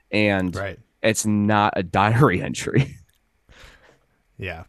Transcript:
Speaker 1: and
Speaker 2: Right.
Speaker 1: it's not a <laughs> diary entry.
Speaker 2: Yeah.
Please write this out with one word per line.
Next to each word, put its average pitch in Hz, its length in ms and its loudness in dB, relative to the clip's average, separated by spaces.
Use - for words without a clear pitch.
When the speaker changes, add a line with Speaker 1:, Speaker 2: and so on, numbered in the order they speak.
Speaker 1:
and 98 460 0
Speaker 2:
Right. 98 220 -8
Speaker 1:
it's - 260 0
not 104 500 2
a 98 60 -2
<laughs> - 20 -4
diary 104 580 2
entry. - 540 -2
Speaker 2:
Yeah. 87 320 -10